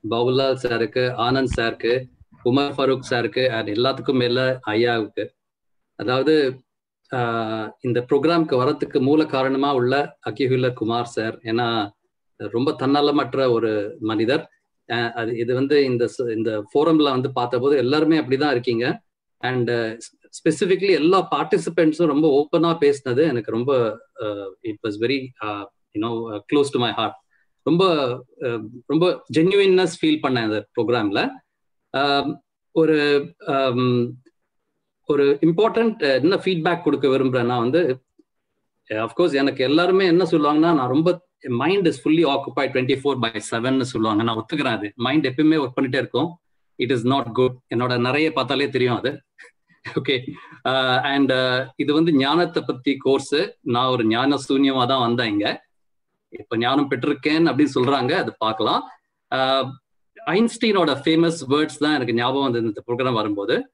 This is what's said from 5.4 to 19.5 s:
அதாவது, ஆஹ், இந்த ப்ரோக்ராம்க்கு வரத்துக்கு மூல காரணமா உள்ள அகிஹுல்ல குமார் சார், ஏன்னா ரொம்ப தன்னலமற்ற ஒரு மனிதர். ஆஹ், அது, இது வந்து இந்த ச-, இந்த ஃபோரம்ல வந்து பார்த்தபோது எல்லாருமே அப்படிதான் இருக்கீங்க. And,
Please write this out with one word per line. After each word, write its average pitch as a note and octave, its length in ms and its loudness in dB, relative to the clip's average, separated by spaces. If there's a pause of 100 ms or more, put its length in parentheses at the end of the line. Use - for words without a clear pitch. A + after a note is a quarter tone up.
அதாவது, C3+ 360 0 (760)
ஆஹ், A2+ 580 -4 (120)
இந்த A#2+ 260 -2
ப்ரோக்ராம்க்கு D#3 480 2
வரத்துக்கு C#3 460 0
மூல D3+ 240 2
காரணமா C3+ 480 0
உள்ள C3 440 0 (120)
அகிஹுல்ல B2+ 440 0
குமார் A#2 320 -4
சார், A2 340 -6
ஏன்னா A#2 280 -2 (720)
ரொம்ப A#2 320 -2
தன்னலமற்ற C3+ 800 0
ஒரு A2+ 200 2 (280)
மனிதர். A2+ 440 0 (460)
ஆஹ், A#2 220 -4
அது, A#2 260 -6
இது A#2 160 -2
வந்து C#3 300 2
இந்த A#2+ 220 0
ச-, A#2+ 260 -6
இந்த A2 200 -2 (100)
ஃபோரம்ல D3+ 420 2
வந்து C3 300 0
பார்த்தபோது B2 440 0
எல்லாருமே D#3 420 2
அப்படிதான் C3+ 320 0
இருக்கீங்க. A#2+ 340 -2 (560)
And, B2 280 -2